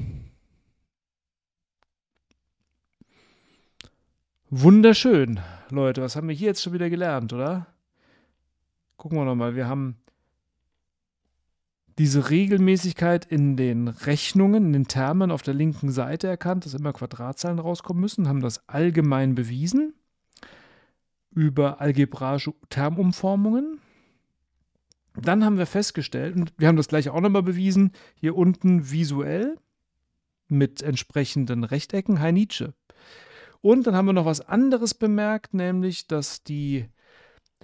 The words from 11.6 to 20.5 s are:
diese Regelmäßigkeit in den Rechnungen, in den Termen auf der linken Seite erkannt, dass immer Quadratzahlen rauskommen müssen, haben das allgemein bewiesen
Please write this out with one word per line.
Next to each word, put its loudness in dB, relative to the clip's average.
diese 2
Regelmäßigkeit 2
in 0
den -2
Rechnungen, 0
in 2
den 2
Termen 0
auf -4
der -4
linken -2
Seite -4
erkannt, -4
dass -12
immer -6
Quadratzahlen -8
rauskommen -6
müssen, -2
haben 0
das -6
allgemein 2
bewiesen -2